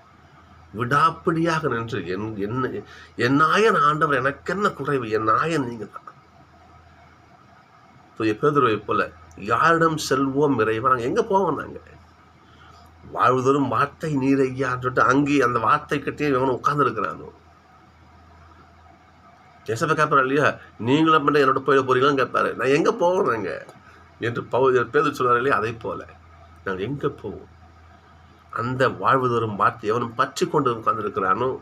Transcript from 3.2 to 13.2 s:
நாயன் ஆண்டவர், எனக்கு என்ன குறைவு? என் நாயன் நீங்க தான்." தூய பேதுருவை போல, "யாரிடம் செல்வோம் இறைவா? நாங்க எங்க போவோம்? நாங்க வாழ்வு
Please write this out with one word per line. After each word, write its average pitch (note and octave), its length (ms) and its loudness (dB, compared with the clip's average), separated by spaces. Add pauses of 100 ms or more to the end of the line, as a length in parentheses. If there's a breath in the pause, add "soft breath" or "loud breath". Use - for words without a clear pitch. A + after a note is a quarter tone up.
நாயன் F#3 420 4
ஆண்டவர், D3+ 340 2
எனக்கு C#3 380 -4
என்ன G3+ 140 0
குறைவு? C3+ 420 -4
என் G#2+ 180 0
நாயன் C#3 380 0
நீங்க A2+ 180 -10
தான்." - 220 -18 (2000)
தூய A2 160 0
பேதுருவை C#3 520 2
போல, G2+ 260 -2 (260)
"யாரிடம் D#3 640 2 (100)
செல்வோம் C#3 520 0
இறைவா? A2 280 0
நாங்க B2 160 2
எங்க F#3 180 0
போவோம்? F#3+ 360 0
நாங்க - 220 -12 (1300 loud breath)
வாழ்வு A#2+ 320 2